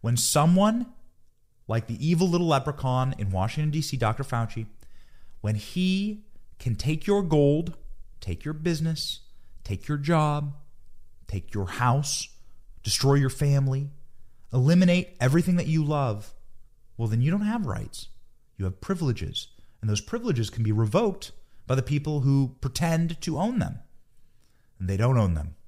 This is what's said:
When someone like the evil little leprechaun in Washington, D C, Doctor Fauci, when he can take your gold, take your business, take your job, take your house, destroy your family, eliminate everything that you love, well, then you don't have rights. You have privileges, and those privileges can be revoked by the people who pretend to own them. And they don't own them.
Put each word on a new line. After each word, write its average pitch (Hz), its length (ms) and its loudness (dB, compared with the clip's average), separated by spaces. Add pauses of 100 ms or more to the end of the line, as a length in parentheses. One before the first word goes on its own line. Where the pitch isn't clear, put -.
When 120 160 2
someone 196 680 4 (800)
like 113 200 -2
the 120 180 -4
evil 170 220 4
little 175 200 2
leprechaun 131 720 0
in 98 140 -2
Washington, 117 400 0
D 156 100 0
C, - 140 -4
Doctor 117 280 0
Fauci, 113 420 -4 (760)
when 107 160 0
he 190 720 -2 (340)
can 117 160 -2
take 156 320 -2
your 202 160 4
gold, 156 540 4 (420)
take - 240 -6
your 151 100 -6
business, 160 680 -2 (420)
take - 240 -6
your 147 100 -2
job, 151 580 2 (680)
take - 280 -6
your 98 140 -2
house, 123 600 0 (560)
destroy 135 300 4
your 139 160 4
family, 139 600 0 (600)
eliminate 175 680 6
everything 165 340 4
that 175 120 0
you 156 160 2
love, 135 500 0 (640)
well, 113 100 0
then 113 140 2
you 147 100 4
don't 202 100 2
have 214 240 0
rights. - 440 -6 (480)
You 98 80 -2
have 90 160 -4
privileges, 160 680 -2 (340)
and 107 80 0
those 104 120 0
privileges 185 480 -2
can 113 140 -4
be 110 80 2
revoked 113 600 0 (340)
by 127 100 0
the 131 60 2
people 147 380 -2
who 135 400 4
pretend 165 640 0
to 151 180 -2
own 226 200 0
them. - 200 -2 (1000)
And 92 100 -2
they 98 80 0
don't 123 200 4
own 95 160 4
them. 76 220 -4 (120)